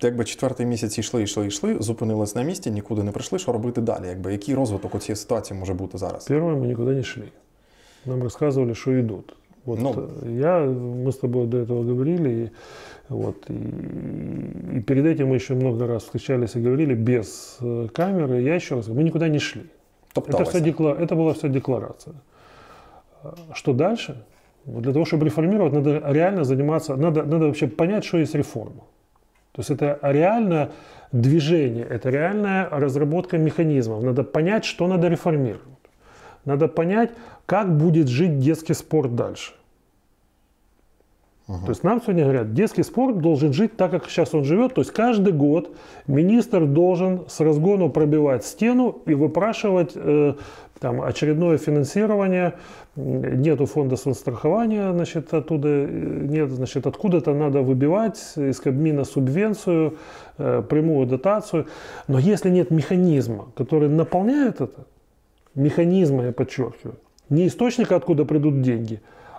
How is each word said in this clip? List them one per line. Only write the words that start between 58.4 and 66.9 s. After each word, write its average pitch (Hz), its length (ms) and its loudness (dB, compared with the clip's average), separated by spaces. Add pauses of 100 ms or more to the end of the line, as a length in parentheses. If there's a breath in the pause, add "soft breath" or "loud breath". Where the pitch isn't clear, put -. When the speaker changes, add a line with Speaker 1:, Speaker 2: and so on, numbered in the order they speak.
Speaker 2:
Кабмина 143 460 0
субвенцию, 160 840 0 (480 loud breath)
э, 123 300 0
прямую 151 360 4
дотацию. 156 600 0 (420 loud breath)
Но 131 120 2
если 185 320 2
нет 180 200 4
механизма, 147 760 2 (100)
который 147 340 2
наполняет 190 720 2
это, 131 200 -8 (720)
механизма, 151 680 4
я 123 80 -2
подчёркиваю, 120 640 -6 (340)